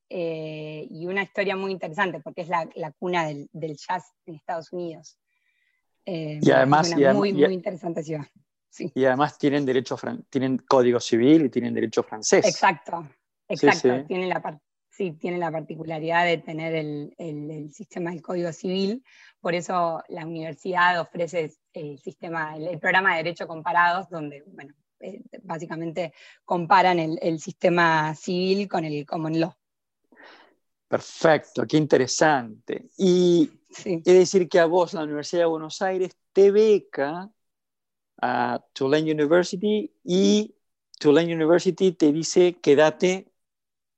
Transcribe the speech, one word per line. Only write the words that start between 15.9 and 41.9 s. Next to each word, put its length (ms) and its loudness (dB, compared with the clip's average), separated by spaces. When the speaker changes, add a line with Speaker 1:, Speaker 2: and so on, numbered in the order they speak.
Speaker 1:
de 120 0
tener 380 -8
el, 420 -6
el, 340 -10
el 220 -14
sistema 380 -10
del 100 -12
código 320 -6
civil, 500 -4
por 160 -4
eso 540 -4
la 160 -12
universidad 720 -2
ofrece 540 -6
el 260 -12
sistema, 560 -10
el, 120 -10
el 120 -8
programa 320 2
de 120 -2
derecho 240 -6
comparados, 600 -2
donde, 380 -10
bueno, 260 -20
eh, 220 -16
básicamente 720 -8
comparan 560 4
el, 220 -2
el 180 -2
sistema 760 0
civil 520 -2
con 160 -2
el 220 -6
common 340 -4
law. 140 -2
Speaker 2:
Perfecto, 800 0
qué 100 0
interesante. 1200 0
Y 540 4
Speaker 1:
Sí. 360 -8
Speaker 2:
es 80 6
decir 360 4
que 100 4
a 60 6
vos 280 0
la 100 -6
Universidad 400 -4
de 40 2
Buenos 360 -6
Aires 340 -4
te 180 8
beca 800 2
a 540 -2
Tulane 380 0
University 800 0
y 520 2
Tulane 380 4
University 560 2